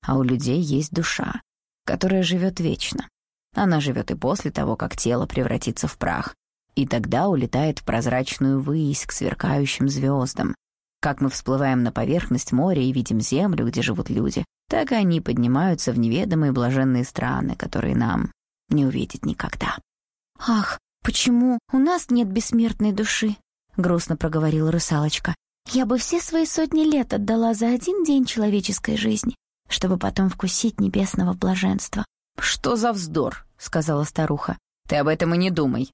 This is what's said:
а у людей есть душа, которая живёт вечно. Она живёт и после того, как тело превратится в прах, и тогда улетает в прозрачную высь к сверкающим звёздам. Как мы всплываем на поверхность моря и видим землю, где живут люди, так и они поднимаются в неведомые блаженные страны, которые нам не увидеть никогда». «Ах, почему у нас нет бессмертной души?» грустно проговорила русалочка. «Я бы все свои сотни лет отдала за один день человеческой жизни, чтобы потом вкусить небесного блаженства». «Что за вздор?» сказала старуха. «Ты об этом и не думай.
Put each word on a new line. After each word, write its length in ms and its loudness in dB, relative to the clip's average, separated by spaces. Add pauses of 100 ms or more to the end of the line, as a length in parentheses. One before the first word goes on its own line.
а 100 0
у 60 2
людей 380 2
есть 320 -2
душа, 480 -4 (440)
которая 380 0
живёт 380 -2
вечно. 480 -4 (460)
Она 260 2
живёт 320 -2
и 20 -2
после 380 -2
того, 240 -2
как 200 -8
тело 300 0
превратится 640 -2
в 100 -10
прах, 380 -4 (400)
и 100 2
тогда 420 0
улетает 520 0
в 40 -20
прозрачную 760 0
высь 440 -2
к 80 -10
сверкающим 760 0
звёздам. 680 -2 (460)
Как 200 -2
мы 100 2
всплываем 520 0
на 80 2
поверхность 640 -2
моря 280 2
и 120 2
видим 280 0
землю, 460 0
где 160 -2
живут 260 -2
люди, 360 -2 (260)
так 220 0
и 20 2
они 260 2
поднимаются 720 0
в 60 0
неведомые 540 2
блаженные 520 2
страны, 520 -4
которые 400 -2
нам 340 0 (380)
не 180 4
увидеть 400 -2
никогда». 520 -4 (600)
«Ах, 400 0 (240)
почему 560 2 (140)
у 60 4
нас 300 2
нет 200 2
бессмертной 640 2
души?» 440 0 (400)
грустно 400 2
проговорила 540 2
русалочка. 640 0 (360)
«Я 160 2
бы 120 2
все 220 0
свои 240 2
сотни 400 2
лет 300 2
отдала 400 2
за 140 0
один 360 0
день 200 4
человеческой 720 0
жизни, 400 -2 (320)
чтобы 300 0
потом 300 0
вкусить 520 -2
небесного 540 0
блаженства». 720 -2 (340)
«Что 380 -2
за 160 2
вздор?» 540 -2 (120)
сказала 460 0
старуха. 540 -2 (300)
«Ты 80 0
об 120 2
этом 260 2
и 40 4
не 120 2
думай. 440 0